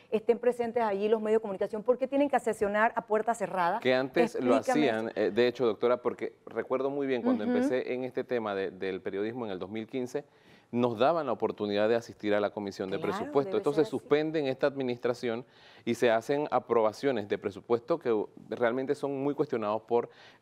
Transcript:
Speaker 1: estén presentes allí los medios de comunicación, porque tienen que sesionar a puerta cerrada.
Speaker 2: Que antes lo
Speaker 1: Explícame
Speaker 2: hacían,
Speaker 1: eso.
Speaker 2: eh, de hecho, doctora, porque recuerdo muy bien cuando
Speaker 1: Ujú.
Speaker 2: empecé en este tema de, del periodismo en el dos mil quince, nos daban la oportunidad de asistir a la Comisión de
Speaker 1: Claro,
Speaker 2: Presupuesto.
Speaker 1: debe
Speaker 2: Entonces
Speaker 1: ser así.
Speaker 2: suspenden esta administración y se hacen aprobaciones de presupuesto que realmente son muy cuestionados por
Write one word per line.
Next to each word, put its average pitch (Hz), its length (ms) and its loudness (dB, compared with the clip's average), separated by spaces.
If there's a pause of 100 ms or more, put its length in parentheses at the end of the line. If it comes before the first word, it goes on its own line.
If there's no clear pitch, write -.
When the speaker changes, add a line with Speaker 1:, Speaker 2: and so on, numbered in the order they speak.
(100)
Speaker 1:
estén 220 300 0
presentes 240 420 0
allí 208 260 0
los 220 140 2
medios 214 160 4
de 220 40 -2
comunicación, 202 420 -4
porque 247 240 2
tienen 277 200 2
que 247 120 2
sesionar 214 560 2
a 220 60 0
puerta 214 320 0
cerrada. 185 440 0
Speaker 2:
Que 127 160 4
antes 131 400 2
lo 123 220 2
Speaker 1:
Explícame 143 340 2
Speaker 2:
hacían, 110 200 -2
Speaker 1:
eso. - 100 -2
Speaker 2:
eh, 101 100 2
de 117 160 4
hecho, 123 180 0
doctora, 120 340 2
porque 117 360 -6 (120)
recuerdo 127 440 -2
muy 139 160 -4
bien 127 160 0
cuando 233 220 0
Speaker 1:
Ujú. 240 80 0
Speaker 2:
empecé 247 420 0
en 127 80 -4
este 127 220 -4
tema 110 320 -2
de, 98 160 -4
del 95 280 -4
periodismo 110 460 -4
en 101 60 -6
el 92 80 -6
dos 95 100 -8
mil 110 160 -8
quince, 131 380 -6 (480)
nos 120 260 0
daban 151 280 2
la 120 60 -2
oportunidad 104 560 0
de 117 60 4
asistir 104 400 -2
a 104 60 2
la 101 100 0
Comisión 101 400 -6
de 95 80 -4
Speaker 1:
Claro, 98 140 -2
Speaker 2:
Presupuesto. 117 380 -2
Speaker 1:
debe 110 80 0
Speaker 2:
Entonces 143 280 2
Speaker 1:
ser - 100 -4
así. - 60 -8
Speaker 2:
suspenden 151 460 0
esta 131 180 0
administración 123 800 -4 (380)
y 117 100 0
se 120 160 4
hacen 143 400 2
aprobaciones 117 800 0
de 104 100 -2
presupuesto 104 600 -2
que 110 260 0 (220)
realmente 131 480 0
son 139 260 -4
muy 143 140 -2
cuestionados 110 460 -2
por 117 280 0 (320)